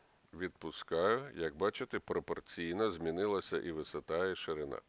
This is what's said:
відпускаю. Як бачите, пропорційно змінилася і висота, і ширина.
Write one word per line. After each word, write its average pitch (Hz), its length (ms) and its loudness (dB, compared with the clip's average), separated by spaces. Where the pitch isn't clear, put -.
відпускаю. 90 1040 0
Як 80 200 -2
бачите, 107 440 0
пропорційно 87 920 0
змінилася 87 640 0
і 85 140 -2
висота, 80 600 0
і 90 40 0
ширина. 73 540 -4